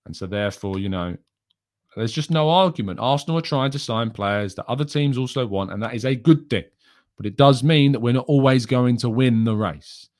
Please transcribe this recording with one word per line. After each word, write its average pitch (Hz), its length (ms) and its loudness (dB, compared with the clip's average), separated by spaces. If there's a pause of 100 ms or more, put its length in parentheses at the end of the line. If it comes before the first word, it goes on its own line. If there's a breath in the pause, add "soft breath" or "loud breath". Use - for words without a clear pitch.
And 85 100 -16
so 98 100 -10
therefore, 101 520 -4
you 98 100 -4
know, 87 280 -6 (800)
there's 110 160 -4
just 156 180 -6
no 156 200 0
argument. 165 500 0
Arsenal 143 380 0
are 160 40 -2
trying 135 300 -2
to 143 60 -8
sign 113 320 -4
players 101 440 -4
that - 120 -12
other 131 180 -4
teams 143 340 0
also 127 280 -4
want, 98 260 -4
and 101 100 -8
that 117 120 -6
is 117 100 -6
a 131 100 0
good 160 360 4
thing. 104 140 -2 (520 soft breath)
But 101 100 -4
it 101 100 -4
does 139 260 6
mean 143 300 4
that 123 80 -2
we're 120 120 0
not 127 140 0
always 131 400 4
going 123 320 2
to 123 100 -2
win 117 360 2
the 113 120 0
race. 87 520 -6 (120)